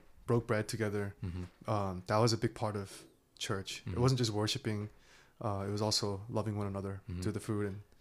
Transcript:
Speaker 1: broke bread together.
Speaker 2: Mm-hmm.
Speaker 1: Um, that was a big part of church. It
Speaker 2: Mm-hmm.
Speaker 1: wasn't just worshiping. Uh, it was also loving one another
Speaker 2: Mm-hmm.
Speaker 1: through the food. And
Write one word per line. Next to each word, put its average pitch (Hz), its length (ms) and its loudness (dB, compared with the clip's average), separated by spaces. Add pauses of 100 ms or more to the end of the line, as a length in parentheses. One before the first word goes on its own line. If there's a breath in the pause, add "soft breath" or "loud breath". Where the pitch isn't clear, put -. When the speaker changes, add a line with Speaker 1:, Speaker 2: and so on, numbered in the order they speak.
(260)
Speaker 1:
broke 120 200 4
bread 107 220 2
together. 104 460 -2 (100)
Speaker 2:
Mm-hmm. 90 460 -6
Speaker 1:
Um, 95 380 0
that 107 100 4
was 113 140 8
a 113 60 4
big 113 160 0
part 104 220 -2
of 98 140 -6 (480)
church. - 480 -4
It - 40 -4
Speaker 2:
Mm-hmm. 90 100 0
Speaker 1:
wasn't 131 180 6
just 117 140 2
worshiping. 107 560 0 (520 soft breath)
Uh, 101 260 -2
it 101 40 -2
was 104 120 0
also 104 460 2
loving 107 300 0
one 104 80 0
another 98 340 -4 (100)
Speaker 2:
Mm-hmm. 90 120 -4
Speaker 1:
through 104 100 0
the 98 80 -2
food. 104 260 0
And 98 140 -6 (200 soft breath)